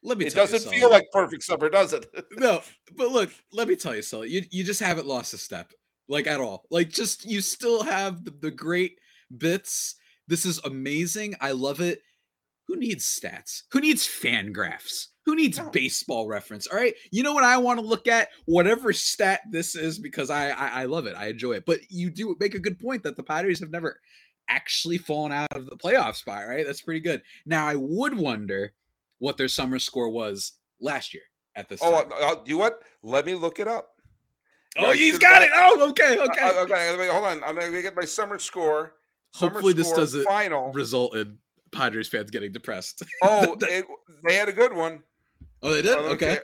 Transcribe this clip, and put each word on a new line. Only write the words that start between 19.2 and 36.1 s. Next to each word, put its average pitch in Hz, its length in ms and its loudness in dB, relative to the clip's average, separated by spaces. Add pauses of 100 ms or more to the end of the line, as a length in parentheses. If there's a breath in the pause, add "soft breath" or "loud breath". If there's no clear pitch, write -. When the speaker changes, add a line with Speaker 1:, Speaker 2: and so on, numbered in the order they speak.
Speaker 1:
this 170 260 -4
is, 160 240 -4
because 139 300 -8
I, 147 220 -2
I, 127 300 -4
I 131 40 -6
love 143 200 -4
it. 92 120 -8
I 104 100 -8
enjoy 117 260 -4
it. 98 120 -6
But 165 140 2 (100)
you 175 200 -4
do 190 300 -6
make 202 160 -2
a 196 40 -6
good 185 200 -6
point 240 240 -6
that 147 140 -8
the 147 60 -12
Padres 165 360 -2
have 160 120 -12
never 165 280 -8 (500 soft breath)
actually 165 480 -2
fallen 147 360 -4
out 147 180 -4
of 131 140 -12
the 127 100 -16
playoff 170 400 0
spot, 104 320 -10
right? 143 180 -4
That's 139 160 -8
pretty 160 200 -6
good. 160 200 -2 (240 loud breath)
Now, 156 220 0
I 147 80 -2
would 180 420 -2
wonder 104 560 -4 (460)
what 135 160 -4
their 131 140 -2
summer 131 300 -2
score 120 300 -4
was 107 440 -6 (260)
last 139 340 -6
year - 100 -18 (320)
at 101 120 -14
this 98 160 -12
Speaker 2:
Oh, 165 200 4
Speaker 1:
time. - 100 -6
Speaker 2:
uh, 147 200 0
uh, 156 120 -8
you 147 120 -2
what? 226 240 0 (220 soft breath)
Let 131 220 0
me 180 100 -4
look 165 240 -4
it 208 80 -2
up. 226 220 -6 (880)
Speaker 1:
Oh, 190 100 2
Speaker 2:
Right, 262 80 6
Speaker 1:
he's 311 200 6
Speaker 2:
so - 40 -2
Speaker 1:
got 359 200 12
Speaker 2:
that 370 40 8
Speaker 1:
it. 302 120 6
Oh, 349 340 8
okay, 285 280 6